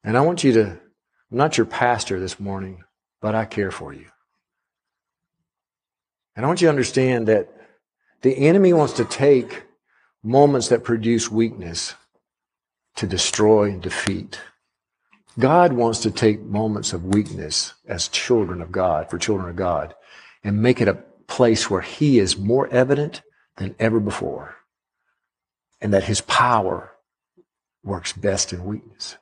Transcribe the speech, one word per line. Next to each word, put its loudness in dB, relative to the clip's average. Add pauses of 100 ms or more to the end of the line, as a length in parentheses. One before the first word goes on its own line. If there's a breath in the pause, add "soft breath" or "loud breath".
And 0
I 4
want 0
you 4
to, 4
I'm -16 (580)
not 2
your 2
pastor -2
this -8
morning, -10 (380)
but -2
I -2
care -4
for -14
you. -20 (2250)
And -4
I 2
want 0
you 4
to 6
understand 0
that 2 (720 soft breath)
the 2
enemy 4
wants 2
to 0
take 2 (600)
moments 4
that 2
produce 0
weakness -4 (1000)
to -6
destroy 2
and -6
defeat. -6 (1000)
God 4
wants 0
to -2
take 0
moments -4
of -8
weakness -4 (140)
as -6
children -2
of -12
God, -2
for -8
children -4
of -12
God, -4 (480 loud breath)
and 0
make 4
it 2
a 2 (340)
place 2
where 0
he 2
is 0
more 0
evident 0 (360)
than -8
ever 2
before, -8 (1300)
and 0
that 4
his -2
power 0 (880)
works -8
best -2
in -10
weakness. -12